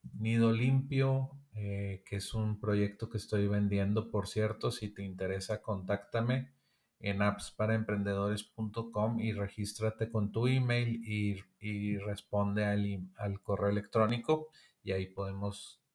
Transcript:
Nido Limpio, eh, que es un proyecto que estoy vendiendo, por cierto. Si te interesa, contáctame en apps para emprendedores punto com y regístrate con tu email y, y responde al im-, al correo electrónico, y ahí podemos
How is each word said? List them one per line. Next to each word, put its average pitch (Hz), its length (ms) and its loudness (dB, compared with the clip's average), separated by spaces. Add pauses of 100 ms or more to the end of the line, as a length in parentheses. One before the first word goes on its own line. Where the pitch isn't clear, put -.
(140)
Nido 113 400 4
Limpio, 135 760 2 (240)
eh, 101 500 -4
que 98 100 -6
es - 180 -6
un 107 260 0
proyecto 104 500 0
que - 80 -6
estoy 101 300 2
vendiendo, 101 640 2
por 101 180 -2
cierto. 110 440 0
Si 104 180 -6
te 101 140 -8
interesa, 95 580 -4
contáctame 113 920 -2 (480)
en 101 220 0
apps 101 300 2
para 110 240 2
emprendedores 101 680 0
punto 113 480 -6
com 113 280 0
y 113 140 0
regístrate 104 760 -2
con 104 220 0
tu 117 160 0
email 120 580 2
y, 104 380 0 (160)
y 104 380 -2
responde 101 680 0
al 104 200 2
im-, 98 320 -4
al 101 240 -4
correo 101 280 0
electrónico, 117 760 2 (360)
y 101 100 -4
ahí 95 140 -2
podemos 98 760 -6 (140)